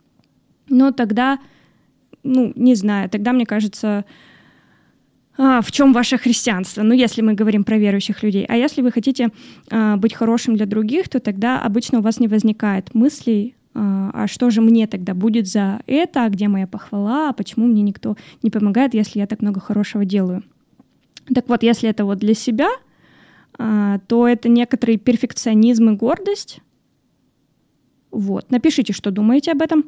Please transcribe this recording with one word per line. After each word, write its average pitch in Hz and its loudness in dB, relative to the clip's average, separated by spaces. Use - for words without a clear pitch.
Но 269 4
тогда, 254 -2
ну, 254 0
не 247 4
знаю, 196 -2
тогда, 208 -2
мне 247 0
кажется, 208 -4
а, 262 4
в 214 -4
чем 277 6
ваше 240 0
христианство? 208 -2
Ну, 220 4
если 247 2
мы 220 2
говорим 208 0
про 220 0
верующих 202 0
людей. 202 0
А - 0
если 277 0
вы 247 2
хотите, 240 0
а, 214 2
быть 208 -2
хорошим 226 0
для 208 -2
других, 220 -2
то 269 -2
тогда 226 -2
обычно 233 -2
у 214 2
вас 220 0
не 233 0
возникает 208 0
мыслей, 233 0
а, 196 -2
«А 208 -4
что 247 0
же 226 2
мне 226 6
тогда 185 -6
будет 214 -2
за 202 -2
это? 302 -2
А 226 0
где 196 -2
моя 196 -2
похвала? 214 -4
А 262 -2
почему - -4
мне 214 4
никто 208 -4
не 226 0
помогает, 226 0
если 214 -2
я 202 -2
так 208 -10
много 202 -2
хорошего 208 -4
делаю?» 190 -2
Так 247 -2
вот, 240 -2
если 226 2
это 214 -2
вот 196 -2
для 208 0
себя, 247 -2
а, 208 0
то 233 2
это 240 0
некоторый 233 2
перфекционизм 226 2
и 208 0
гордость. 359 -4
Вот. 196 -6
Напишите, 247 0
что - -6
думаете 226 0
об 302 -2
этом. 311 0